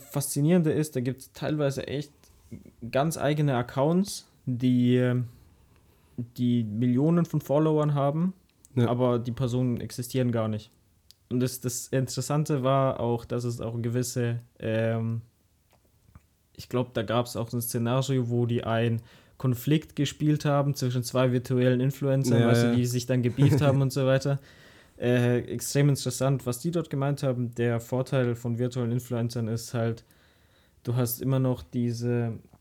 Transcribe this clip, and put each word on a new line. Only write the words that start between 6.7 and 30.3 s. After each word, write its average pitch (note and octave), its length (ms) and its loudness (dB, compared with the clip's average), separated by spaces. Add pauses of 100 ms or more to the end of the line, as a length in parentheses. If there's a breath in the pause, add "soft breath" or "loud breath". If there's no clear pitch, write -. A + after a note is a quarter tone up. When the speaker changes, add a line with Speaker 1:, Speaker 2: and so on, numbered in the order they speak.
Speaker 1:
von D#3 160 -2
Followern D3+ 540 2
haben, D3+ 400 0 (400)
Speaker 2:
Ja. A#2+ 140 4
Speaker 1:
aber B2 300 2
die A#2 140 -6
Personen B2 480 -2
existieren A#2+ 520 -2
gar A2 160 0
nicht. G#2+ 220 -6 (600)
Und B2 100 0
das, B2+ 200 -2
das - 280 -6
Interessante C3+ 760 -2
war C3+ 360 2
auch, A#2 240 -2
dass A#2+ 200 -4
es A#2+ 160 -4
auch A#2 200 -6
gewisse, A#2+ 600 -2 (180)
ähm, A2+ 600 -2 (1400)
ich - 120 -18
glaub, B2 260 -2
da A#2 80 -2
gab's A2+ 340 -2
auch A2 120 -4
so B2 100 -4
ein A#2 40 -4
Szenario, B2 680 0
wo A#2+ 160 0
die A#2 180 -2
einen A2+ 360 0 (360 soft breath)
Konflikt C3 580 -2
gespielt D3+ 500 0
haben C#3+ 300 2
zwischen B2 300 -2
zwei B2+ 280 2
virtuellen B2+ 480 2
Influencern, C3+ 600 2
Speaker 2:
Ja, A#2 80 6
Speaker 1:
weißt A#2 160 6
du, - 40 4
Speaker 2:
ja. A#2+ 60 2
Speaker 1:
die B2 120 2
sich B2 200 -2
dann B2+ 160 2
gebieft B2 380 4
haben C#3 220 4
und C3 100 0
so C3+ 140 0
weiter. C3+ 340 2 (580 loud breath)
Äh, B2 440 4
extrem C#3+ 480 0
interessant, C3 560 0
was B2 120 -2
die E3+ 140 -4
dort E3 180 -2
gemeint C#3 320 -2
haben. B2 320 -2
Der A#2+ 240 0
Vorteil B2+ 560 0
von A#2 240 -4
virtuellen B2 320 -2
Influencern A#2+ 560 -2
ist A#2 280 -6
halt, A#2 300 -2 (760 soft breath)